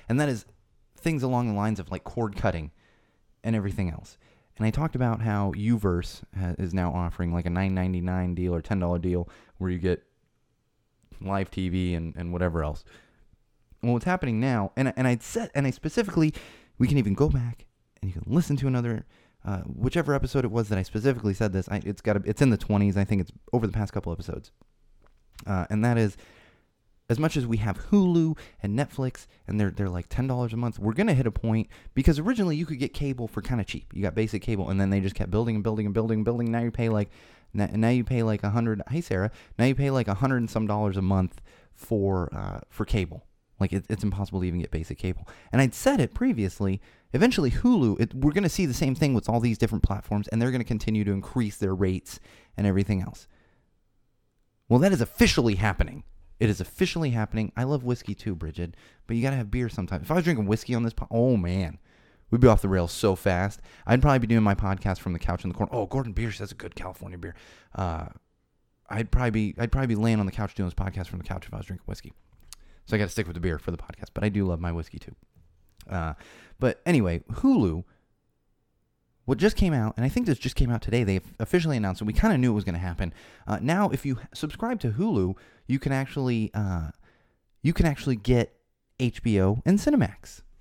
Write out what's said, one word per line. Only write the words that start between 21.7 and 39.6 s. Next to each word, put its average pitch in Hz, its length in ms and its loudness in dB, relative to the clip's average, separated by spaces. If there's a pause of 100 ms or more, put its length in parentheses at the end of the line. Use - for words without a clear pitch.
it's 101 160 -6
gotta, 101 240 2
it's 107 180 0
in 135 80 6
the 107 80 4
twenties. 101 380 2
I 98 80 2
think 98 180 0
it's - 100 -8 (200)
over 113 140 2
the 95 60 -2
past 104 200 -4
couple 92 200 -6
episodes. - 400 -10 (960)
Uh, 95 220 0
and 107 160 0
that 117 140 4
is, 107 180 2 (920)
as 117 80 0
much 156 180 2
as 131 80 0
we 117 120 0
have 104 340 -2
Hulu 170 480 4 (240)
and 101 160 -2
Netflix, 135 480 -4 (220)
and 104 100 -2
they're, 101 140 2
they're, 101 160 -4
like, 90 200 -6
ten - 200 -2
dollars 123 240 -2
a 113 40 -6
month, 120 220 -4
we're 104 140 -2
gonna 196 200 2
hit 127 140 4
a 107 60 -2
point, 113 340 0 (280)
because 143 260 4
originally 190 340 0
you 160 100 -2
could 147 140 -6
get 127 160 -4
cable 127 320 -4
for 107 160 -6
kinda 113 220 -2
cheap. - 280 -12
You 90 80 -8
got 95 140 -2
basic 107 280 -2
cable, 98 280 -2
and 98 100 2
then 98 100 2
they 98 100 2
just 95 160 -2
kept 92 160 -2
building 113 240 2
and 101 80 -2
building 110 220 -2
and 101 80 -2
building 110 240 0
and 107 60 0
building. 117 280 0
Now 117 80 0
you 117 100 -2
pay, 117 180 -2
like, 104 220 0 (420)
n-, 104 280 -2
now 113 80 4
you 123 160 2
pay, 123 180 0
like, 107 220 0
a 104 60 2
hundred, 113 300 0 (100)
hey, 139 100 -2
Sarah, 104 320 -2 (260)
now 113 60 4